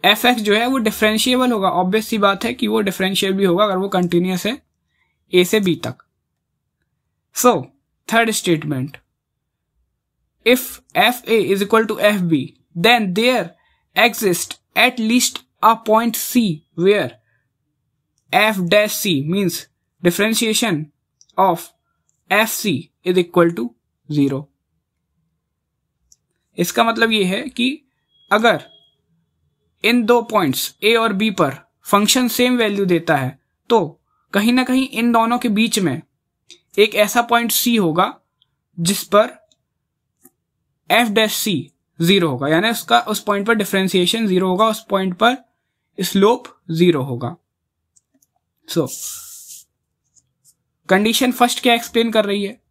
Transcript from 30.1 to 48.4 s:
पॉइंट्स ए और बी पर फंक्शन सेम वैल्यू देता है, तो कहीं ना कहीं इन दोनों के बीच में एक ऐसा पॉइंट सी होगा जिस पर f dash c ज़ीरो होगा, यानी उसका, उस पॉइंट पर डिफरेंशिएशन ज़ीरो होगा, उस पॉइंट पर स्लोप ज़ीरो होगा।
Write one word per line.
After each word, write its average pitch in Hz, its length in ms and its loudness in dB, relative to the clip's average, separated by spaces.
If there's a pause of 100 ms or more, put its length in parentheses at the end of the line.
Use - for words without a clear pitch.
पॉइंट्स 170 320 0 (220)
ए 220 120 4
और 226 180 0
बी 214 160 0 (100)
पर 139 140 2 (320)
फंक्शन 214 420 2
सेम 247 300 0
वैल्यू 202 280 0
देता 170 300 0
है, 135 240 -4 (300)
तो 190 320 0 (320)
कहीं 214 200 2
ना 254 100 2
कहीं 254 260 0
इन 233 220 -2
दोनों 233 280 2
के 240 100 -2
बीच 214 300 0
में 156 220 -2 (760)
एक 214 180 2
ऐसा 208 260 2
पॉइंट 233 300 0
सी - 240 0
होगा 180 320 0 (720)
जिस 175 260 -2 (120)
पर 220 120 6 (1600)
f 220 280 2
dash 214 260 0
c 208 100 -2 (480)
ज़ीरो 175 280 4
होगा, 135 180 -4
यानी 170 220 2
उसका, 233 300 0
उस 214 240 -4
पॉइंट 202 240 -2
पर 226 80 2
डिफरेंशिएशन 196 720 0
ज़ीरो 185 200 0
होगा, 190 200 2
उस 220 220 -4
पॉइंट 190 280 -2
पर 247 200 2 (600)
स्लोप 196 500 0 (240)
ज़ीरो 165 320 2
होगा। 120 320 -8 (1300)